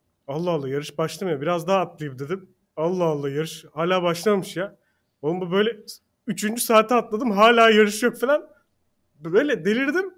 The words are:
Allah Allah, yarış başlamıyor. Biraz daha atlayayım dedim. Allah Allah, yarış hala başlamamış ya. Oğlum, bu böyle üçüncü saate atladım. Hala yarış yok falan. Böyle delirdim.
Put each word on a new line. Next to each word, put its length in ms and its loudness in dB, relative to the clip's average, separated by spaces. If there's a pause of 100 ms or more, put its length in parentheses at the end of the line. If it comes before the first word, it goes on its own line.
(280)
Allah 220 -4
Allah, 180 -4
yarış 300 -6
başlamıyor. 420 -4
Biraz 260 -4
daha 140 2
atlayayım 380 -8
dedim. 320 -10 (260)
Allah 280 -2
Allah, 260 -2
yarış 340 -6 (100)
hala 280 0
başlamamış 540 0
ya. 200 -8 (460)
Oğlum, 180 -4
bu 120 -8
böyle 240 0 (500)
üçüncü 360 -4
saate 320 4
atladım. 360 -2
Hala 400 6
yarış 320 4
yok 160 0
falan. 300 0 (720)
Böyle 440 0
delirdim. 540 0